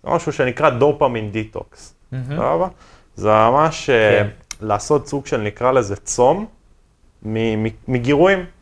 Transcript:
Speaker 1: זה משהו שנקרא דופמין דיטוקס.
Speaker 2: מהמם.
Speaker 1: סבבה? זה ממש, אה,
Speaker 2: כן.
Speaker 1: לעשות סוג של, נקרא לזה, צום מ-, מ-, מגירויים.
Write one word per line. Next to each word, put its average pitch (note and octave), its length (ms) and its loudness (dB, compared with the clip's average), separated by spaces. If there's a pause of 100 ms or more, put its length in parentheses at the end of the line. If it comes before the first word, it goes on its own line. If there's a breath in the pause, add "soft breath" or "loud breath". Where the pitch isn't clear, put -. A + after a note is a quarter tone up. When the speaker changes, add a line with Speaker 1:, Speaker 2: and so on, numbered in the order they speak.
Speaker 1:
זה - 60 -8
משהו E3 220 -2
שנקרא C3+ 380 0
דופמין A#2+ 640 0
דיטוקס. - 600 -10 (180)
Speaker 2:
מהמם. C3 240 -8
Speaker 1:
סבבה? E3 320 -2 (480 soft breath)
זה G2 120 -2
ממש, B2 640 2
אה, G#2+ 320 4
Speaker 2:
כן. G#2 60 -2 (320)
Speaker 1:
לעשות G#2+ 480 -2
סוג C#3 180 -6
של, B2+ 140 -2
נקרא G#2+ 320 -2
לזה, G#2+ 240 0
צום D#3 500 0 (760)
מ-, A2 420 -2
מ-, A2 60 -2 (180)
מגירויים. D3 560 2 (180)